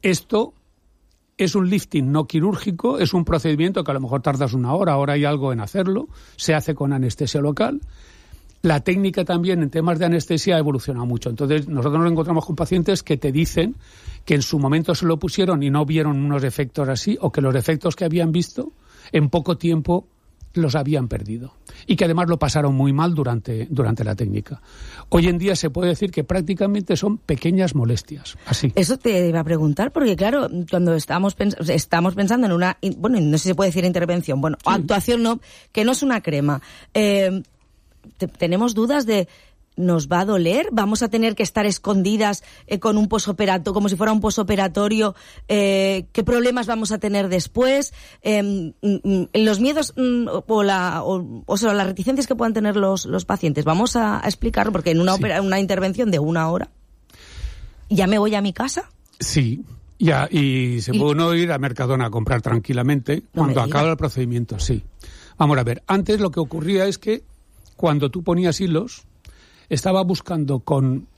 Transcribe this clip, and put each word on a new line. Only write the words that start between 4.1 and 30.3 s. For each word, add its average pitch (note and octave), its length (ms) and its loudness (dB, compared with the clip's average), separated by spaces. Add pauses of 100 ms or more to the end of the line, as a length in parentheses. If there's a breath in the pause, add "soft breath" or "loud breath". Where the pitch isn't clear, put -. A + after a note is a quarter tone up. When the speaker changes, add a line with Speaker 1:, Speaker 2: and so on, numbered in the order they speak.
Speaker 1:
tardas C3+ 320 -2
una B2+ 220 -2
hora, E3+ 240 0
hora C#3+ 180 0
y D3 80 0
algo C#3 300 -2
en A2+ 60 -4
hacerlo, F#3+ 480 -4 (280 loud breath)
se - 180 0
hace D3+ 200 -2
con C#3 180 -2
anestesia C3 480 -2
local. G#3+ 400 0 (800 soft breath)
La D#3 200 2
técnica F#3+ 440 0
también F3 380 0
en C#3 80 0
temas E3 280 0
de F3 60 0
anestesia E3+ 500 0
ha E3 40 4
evolucionado C3+ 460 -2
mucho. A#2+ 260 -4
Entonces, C#3+ 360 0
nosotros C#3+ 340 0
nos E3+ 120 4
encontramos D#3+ 340 0
con E3+ 80 -4
pacientes F3+ 480 0
que D3+ 140 0
te C3+ 160 -2
dicen E3 420 0 (500 loud breath)
que D#3 120 2
en C#3 60 2
su - 180 0
momento D3+ 340 2
se - 100 -4
lo E3 140 2
pusieron F3+ 460 0
y C#3 60 2
no D3+ 140 2
vieron D3+ 400 0
unos C#3+ 200 0
efectos C3+ 440 -2
así, C3+ 320 -2
o D3+ 120 -2
que - 80 0
los C3+ 160 2
efectos D#3 400 0
que - 80 -4
habían E3 260 0
visto F3 420 -2 (380 loud breath)
en D3 200 2
poco F3 280 0
tiempo E3+ 480 0 (480)
los D#3 220 0
habían C3+ 320 0
perdido. A2 460 -8 (340 loud breath)
Y F3+ 80 4
que F#3+ 80 2
además E3+ 240 2
lo E3+ 100 2
pasaron C#3+ 380 2
muy C#3 160 2
mal E3 240 2
durante, A#2 520 -4
durante A#2+ 360 0
la G#2 100 -2
técnica. G#2 480 -6 (460 loud breath)
Hoy E3+ 180 4
en F3 120 2
día F#3+ 180 0
se D#3+ 140 -2
puede F3 180 -2
decir F3+ 240 -2
que D#3 100 -2
prácticamente F#3+ 760 0
son G#3 220 -2
pequeñas E3+ 560 0
molestias, A#2+ 640 -2 (100)
así. B2+ 300 0
Speaker 2:
Eso G3 200 2
te F#3+ 320 2
iba E3 120 2
a D#3 40 -2
preguntar, D#3 480 0
porque B3 220 2
claro, A3+ 340 0 (220)